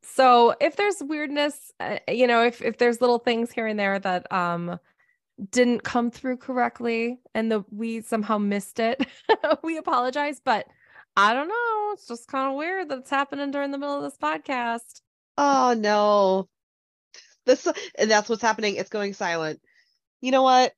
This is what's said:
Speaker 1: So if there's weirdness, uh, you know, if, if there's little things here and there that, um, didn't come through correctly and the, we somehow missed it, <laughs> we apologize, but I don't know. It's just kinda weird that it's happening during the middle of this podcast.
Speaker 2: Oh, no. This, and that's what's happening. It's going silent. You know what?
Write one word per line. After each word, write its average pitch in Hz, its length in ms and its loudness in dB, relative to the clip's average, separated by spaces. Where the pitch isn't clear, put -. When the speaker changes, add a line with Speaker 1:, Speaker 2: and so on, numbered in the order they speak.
Speaker 1:
So 240 560 6
if 311 160 0
there's 403 260 0
weirdness, 294 760 -4
uh, 113 280 -6
you 240 200 2
know, 233 160 4
if, 240 180 0
if 220 180 -2
there's 240 220 2
little 240 180 4
things 233 320 0
here 226 160 -4
and 214 120 -2
there 196 200 0
that, 185 320 -4
um, 175 480 -2
didn't 240 320 2
come 240 280 -2
through 254 260 -8
correctly 240 840 -4
and 220 160 0
the, 214 180 0
we 226 320 -8
somehow 214 380 -2
missed 202 400 -4
it, 233 260 -2
<laughs> 311 340 0
we 320 140 -6
apologize, 285 680 -2
but 220 220 0
I 202 160 4
don't 285 140 -2
know. 427 460 -2
It's - 140 -14
just 233 220 -14
kinda 269 220 -4
weird 330 380 -6
that 269 80 -6
it's 254 120 -18
happening 277 420 -4
during 285 200 -4
the 277 60 -8
middle 285 180 -6
of 285 80 -6
this 285 140 -10
podcast. 262 840 -6
Speaker 2:
Oh, 269 400 4
no. 208 720 2
This, - 200 2
and 220 140 2
that's 208 160 2
what's 226 140 -4
happening. 214 340 0
It's - 140 -6
going 202 240 -6
silent. 165 480 -6
You 254 120 -2
know 262 120 4
what? 254 340 4